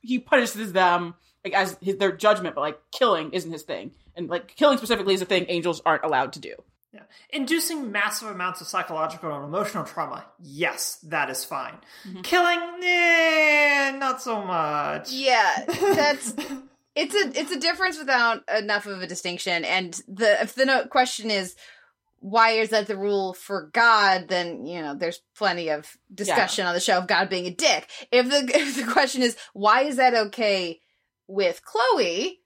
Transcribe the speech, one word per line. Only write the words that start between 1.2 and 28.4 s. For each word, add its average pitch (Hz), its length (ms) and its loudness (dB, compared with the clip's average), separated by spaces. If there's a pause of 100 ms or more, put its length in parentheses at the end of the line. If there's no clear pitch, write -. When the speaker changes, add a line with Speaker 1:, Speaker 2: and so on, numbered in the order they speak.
Speaker 1:
like, 190 100 -6
as 190 260 0
his, 196 160 -2
their 190 160 0
judgment, 185 420 2
but, 143 60 -6
like, 151 180 -4 (140)
killing 165 400 0
isn't 165 180 -6
his 160 120 -10
thing. 98 300 -10 (220)
And, 170 140 -10
like, 170 260 -8
killing 277 240 4
specifically 202 360 0
is 190 80 -2
a 180 40 -4
thing 180 220 0
angels 170 360 -2
aren't 160 200 2
allowed 135 300 0
to 151 60 -16
do. - 140 -14 (380)
Speaker 2:
Yeah. 208 100 -20 (280)
Inducing 302 640 -4
massive 208 360 -4
amounts 180 340 -6
of 160 60 -14
psychological 160 680 -4
and 143 100 -8
emotional 175 400 -4
trauma, 143 400 -8 (160)
yes, 147 580 -6 (100)
that 151 200 -2
is 131 160 -6
fine. 131 300 -8 (340)
Speaker 1:
Mm-hmm. 185 140 -14
Speaker 2:
Killing, 349 380 2 (220)
eh, 311 1160 4
not 262 240 -2
so 220 200 -4
much. 151 680 -2
Speaker 3:
Yeah, 247 540 2
that's 302 680 0 (300)
Speaker 2:
<laughs> - 300 -20
Speaker 3:
it's 294 200 -2
a, 392 240 0
it's 311 140 -4
a 277 80 -6
difference 349 380 -2
without 247 500 0
enough 208 380 -2
of 196 160 -10
a 185 40 -8
distinction. 175 600 -4
And 180 260 -2 (160)
the, 208 320 2
if - 140 -4
the 262 100 2
no-, 262 220 2
question 247 440 0
is, 190 240 -4 (680)
why 226 320 4
is 220 180 0
that 214 160 2
the 208 100 -4
rule 196 380 -2
for 180 400 -8
God? 208 540 4
Then, 170 360 -2
you 170 160 -8
know, 147 140 -8
there's 170 260 -6 (160)
plenty 175 320 -2
of 151 180 -4 (280)
discussion 190 500 0
Speaker 1:
Yeah. 175 60 0
Speaker 3:
on 175 40 -2
the 180 60 0
show 196 160 2
of 185 100 0
God 185 220 2
being 180 180 -4
a 180 40 -4
dick. 190 400 0 (200)
If 247 200 4
the, 285 80 4
<laughs> 262 200 0